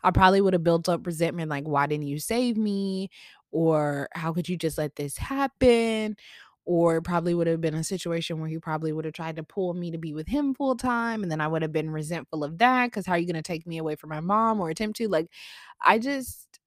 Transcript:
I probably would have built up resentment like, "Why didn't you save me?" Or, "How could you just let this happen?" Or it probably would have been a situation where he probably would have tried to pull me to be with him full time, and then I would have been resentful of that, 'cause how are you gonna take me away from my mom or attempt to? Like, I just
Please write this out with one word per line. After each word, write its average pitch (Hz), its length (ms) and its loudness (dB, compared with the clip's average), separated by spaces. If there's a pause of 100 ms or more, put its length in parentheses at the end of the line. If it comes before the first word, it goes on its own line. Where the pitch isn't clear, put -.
I 185 80 4
probably 190 300 8
would 185 120 4
have 170 120 2
built 170 240 4
up 170 180 0
resentment 165 440 -2
like, 143 160 -4
"Why 143 200 2
didn't 151 200 -2
you 143 120 -4
save 233 380 0
me?" 196 520 -2 (420)
Or, 151 640 0
"How 165 180 -4
could 165 160 -4
you 170 80 -2
just 156 220 -2
let 151 180 -4
this 143 200 -6
happen?" 233 1000 2 (480)
Or 165 320 4
it 165 60 -2
probably 175 320 0
would 170 120 2
have 165 140 0
been 156 140 -2
a 160 80 -2
situation 165 560 -4
where 160 100 -6
he 160 100 -6
probably 156 340 -4
would 156 120 -4
have 156 100 -6
tried 160 220 -8
to 160 60 -8
pull 180 320 -4
me 175 160 -6
to 165 80 -8
be 160 140 -8
with 156 160 -8
him 277 260 0
full 269 220 0
time, 233 460 -2
and 175 80 -2
then 156 100 -2
I 151 60 0
would 160 160 0
have 156 100 -4
been 156 180 -2
resentful 156 520 -6
of 160 160 -8
that, 247 320 4
'cause 196 160 -6
how 185 60 0
are 170 60 4
you 175 80 0
gonna 165 160 -2
take 165 240 -6
me 165 120 -6
away 151 180 -4
from 156 140 -14
my 151 100 -6
mom 214 400 2
or 165 80 -2
attempt 214 300 -4
to? 226 100 -2
Like, 170 180 2 (540)
I 208 180 6
just 262 680 -6